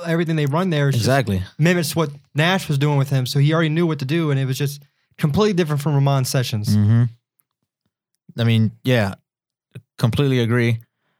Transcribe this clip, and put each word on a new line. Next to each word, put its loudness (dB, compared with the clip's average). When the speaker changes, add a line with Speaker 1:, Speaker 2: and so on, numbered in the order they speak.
Speaker 1:
everything -2
they 0
run -2
there 0
is 0
just 0
Speaker 2:
Exactly. 0
Speaker 1:
mimics 0
what -2
Nash 0
was -2
doing 0
with 0
him. 0
So -4
he 2
already 0
knew 0
what -4
to -6
do, -2
and 0
it -2
was -4
just -6
completely 0
different 0
from 0
Ramon 2
Sessions. -2
Speaker 2:
Mm-hmm. 4
I 0
mean, 2
yeah, 0
completely 0
agree. 0